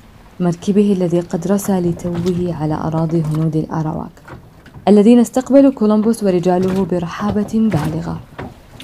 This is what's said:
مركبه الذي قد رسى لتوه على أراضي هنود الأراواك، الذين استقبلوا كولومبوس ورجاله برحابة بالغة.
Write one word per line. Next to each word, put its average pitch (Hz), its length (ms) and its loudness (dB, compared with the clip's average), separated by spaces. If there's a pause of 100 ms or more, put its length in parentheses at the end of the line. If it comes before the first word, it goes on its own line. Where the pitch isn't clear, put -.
(400)
مركبه 190 540 0
الذي 175 260 0
قد 175 280 -4
رسى 196 320 0
لتوه 175 840 -2
على 156 120 -2
أراضي 160 480 -2
هنود 156 340 -2
الأراواك، 156 560 -4 (760)
الذين 208 320 6
استقبلوا 262 520 4
كولومبوس 214 520 0
ورجاله 185 640 0
برحابة 185 680 -4
بالغة. 165 680 -2 (640)